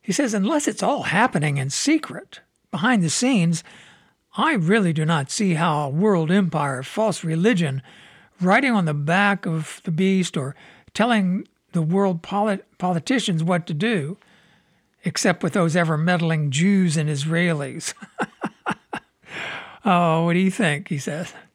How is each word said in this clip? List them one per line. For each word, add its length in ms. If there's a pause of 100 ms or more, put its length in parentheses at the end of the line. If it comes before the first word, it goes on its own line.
He 100
says, 220
"Unless 340
it's 140
all 220
happening 520
in 140
secret, 680 (300)
behind 320
the 60
scenes, 560 (720)
I 160
really 400
do 140
not 240
see 240
how 320
a 20
world 420
empire 500
of 60
false 380
religion 560 (580)
riding 340
on 120
the 80
back 540
of 380
the 60
beast 460
or 180 (380)
telling 560 (240)
the 80
world 420
polit-, 440 (100)
politicians 680
what 240
to 60
do, 460 (840)
except 380
with 120
those 200
ever-meddling 760
Jews 480
and 100
Israelis." 880 (260)
<laughs> 1700
"Oh, 400
what 80
do 40
you 120
think?" 380
he 100
says. 340 (220)